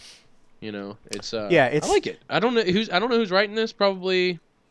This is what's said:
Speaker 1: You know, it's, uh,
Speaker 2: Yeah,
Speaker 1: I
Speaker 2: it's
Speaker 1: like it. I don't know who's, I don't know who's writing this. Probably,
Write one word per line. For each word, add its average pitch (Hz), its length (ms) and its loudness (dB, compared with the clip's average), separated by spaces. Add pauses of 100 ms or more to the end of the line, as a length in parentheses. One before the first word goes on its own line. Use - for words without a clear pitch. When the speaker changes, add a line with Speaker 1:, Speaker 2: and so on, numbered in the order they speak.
(600)
Speaker 1:
You 110 100 -10
know, 101 260 -10 (140)
it's, 107 240 -8
uh, 107 160 -4
Speaker 2:
Yeah, 151 140 6
Speaker 1:
I 123 40 2
Speaker 2:
it's 151 200 -2
Speaker 1:
like 381 180 2
it. - 220 -10
I 147 100 0
don't 240 160 0
know 220 80 2
who's, 202 280 0
I 175 100 2
don't 240 100 -2
know 233 60 2
who's 214 160 0
writing 208 240 0
this. 220 160 -2
Probably, 185 680 0 (320)